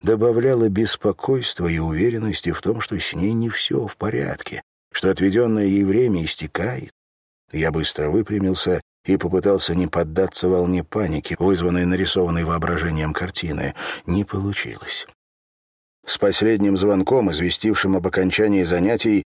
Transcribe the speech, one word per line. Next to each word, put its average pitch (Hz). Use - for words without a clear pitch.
добавляла 113
беспокойства 104
и 82
уверенности 95
в 80
том, 110
что 101
с -
ней 95
не 117
все -
в -
порядке, -
что 92
отведенное 104
ей 101
время 98
истекает. 90
Я 78
быстро 76
выпрямился 95
и 95
попытался 92
не 90
поддаться 87
волне 90
паники, 82
вызванной 90
нарисованной 87
воображением 80
картины. 76
Не 98
получилось. -
С -
последним 101
звонком, 101
известившим 95
об 87
окончании 95
занятий 98